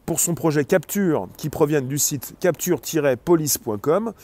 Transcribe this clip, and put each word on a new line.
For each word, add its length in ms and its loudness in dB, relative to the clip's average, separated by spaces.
pour 120 -4
son 140 0
projet 320 0
Capture, 600 0
qui 140 -6
proviennent 360 2
du 120 -4
site 400 -4
capture 420 0
tiret 360 0
police 420 2
point 180 -4
com, 360 0